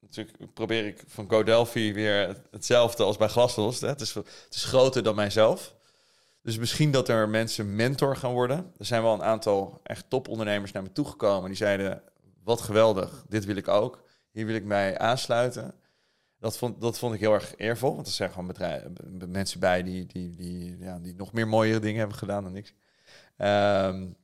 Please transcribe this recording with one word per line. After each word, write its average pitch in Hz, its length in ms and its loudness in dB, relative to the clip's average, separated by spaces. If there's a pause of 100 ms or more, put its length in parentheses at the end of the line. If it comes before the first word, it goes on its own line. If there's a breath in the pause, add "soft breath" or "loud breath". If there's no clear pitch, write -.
Natuurlijk - 540 -16
probeer 110 320 -2
ik 101 200 -12
van 101 240 -10
GoDelphi 113 640 4
weer 101 360 0
het-, - 220 -12
hetzelfde 117 520 2
als 101 140 2
bij 107 120 2
Glasos. 120 520 2
Hè? 113 80 -4
Het 143 120 -4
is, - 140 -6
het 104 120 -8 (240 loud breath)
is - 140 -6
groter 131 380 4
dan 107 120 2
mijzelf. 107 600 2 (680 soft breath)
Dus 110 160 -6
misschien 147 320 2
dat 135 180 2
er 110 200 4
mensen 110 480 -2
mentor 135 400 2
gaan 123 160 -4
worden. 123 460 0
Er 104 60 -14
zijn 113 180 0
wel 113 120 4
een 95 80 -4
aantal 101 600 0
echt - 260 -10
topondernemers 104 640 -2
naar 98 100 -8
me 95 100 -12
toegekomen. 101 560 0
Die 95 80 -8
zeiden, 98 460 0 (420)
"Wat 117 160 2
geweldig, 104 680 2
dit 104 160 -2
wil 98 120 -4
ik 98 120 -8
ook. 107 340 2 (280 soft breath)
Hier 110 160 -8
wil 110 80 -4
ik 107 100 -4
mij 101 340 0
aansluiten." 123 760 -2 (640)
Dat 107 200 -6
vond, 120 220 -6
dat 113 180 -2
vond 120 160 -2
ik 98 60 -6
heel 107 140 4
erg 95 220 -2
eervol. 117 380 0
Want 151 120 -10
er - 60 -8
zijn 92 180 -2
gewoon 90 160 -10
bedrij-, 87 480 -6
b-, 92 240 -16
b-, 90 100 -12
mensen 95 320 -6
bij 90 220 4
die, 92 240 -6
die, 90 280 -10
die, 87 440 -12
ja, 90 200 -12
die 87 160 -12
nog 92 180 -12
meer 113 160 0
mooiere 110 320 4
dingen 107 180 -4
hebben 104 180 -4
gedaan 101 280 -4
dan 92 120 -12
ik. - 180 -16 (640 soft breath)
Ehm, 98 680 2 (180)